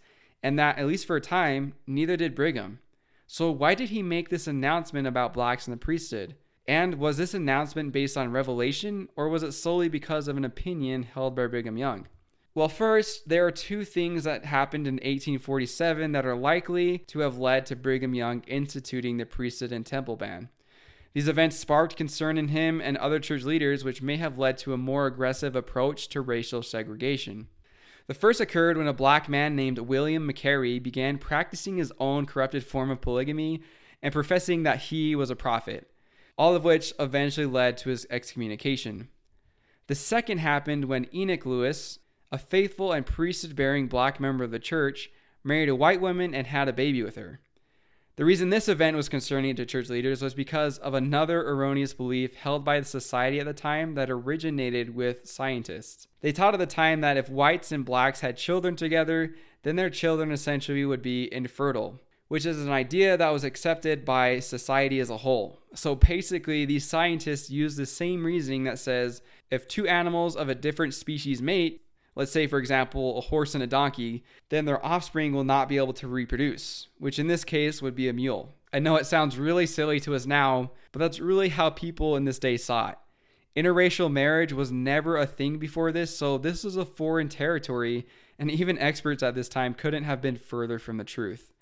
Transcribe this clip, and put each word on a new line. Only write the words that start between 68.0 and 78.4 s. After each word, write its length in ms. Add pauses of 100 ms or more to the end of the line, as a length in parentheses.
reasoning 400
that 140
says, 440 (280)
if 160
two 200
animals 500
of 140
a 40
different 380
species 480
mate, 420 (340)
let's 160
say, 140
for 120
example, 600
a 20
horse 340
and 80
a 60
donkey, 560 (240)
then 160
their 200
offspring 480
will 120
not 240
be 80
able 160
to 160
reproduce, 800 (100)
which 220
in 80
this 160
case 360
would 140
be 140
a 40
mule. 400 (200)